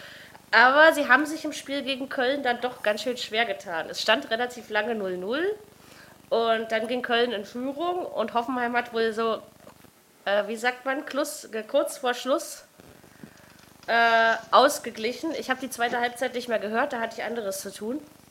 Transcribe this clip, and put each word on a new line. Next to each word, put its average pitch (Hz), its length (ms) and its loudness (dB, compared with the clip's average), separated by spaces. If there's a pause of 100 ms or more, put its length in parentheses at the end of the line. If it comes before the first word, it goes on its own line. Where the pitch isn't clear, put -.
(520)
Aber 269 420 10
sie 277 140 0
haben 269 180 8
sich 302 180 -8
im 302 80 -4
Spiel 277 300 -6
gegen 262 260 -4
Köln 269 340 0
dann 240 180 0
doch 247 220 -6
ganz 214 200 0
schön 247 160 -4
schwer 220 260 -2
getan. 190 460 -6
Es 180 100 -8
stand 240 300 0
relativ 233 400 -4
lange 214 240 0
null 190 240 -4
null 294 360 -2 (760)
und 226 420 0
dann 220 160 -2
ging 247 140 -4
Köln 240 300 2
in 208 120 -6
Führung 285 600 -6
und - 280 -4
Hoffenheim 240 420 -2
hat 233 180 -4
wohl 226 180 0
so, 226 300 -2 (840)
äh, 196 220 0
wie 226 100 -6
sagt 240 300 -4
man, 277 180 -4
Klus-, 285 480 -6
ge-, 220 120 -6
kurz 294 340 0
vor 240 160 -2
Schluss, - 500 -4 (1200)
äh, 226 480 6 (180)
ausgeglichen. 247 840 2
Ich 240 120 -4
hab 254 100 0
die 262 100 -6
zweite 240 300 -2
Halbzeit 240 340 -4
nicht 240 140 -6
mehr 220 120 -2
gehört, 226 320 -2
da 233 80 -4
hatte 226 180 -6
ich - 60 -6
anderes 214 360 -6
zu 196 120 -10
tun. 240 280 -8 (300)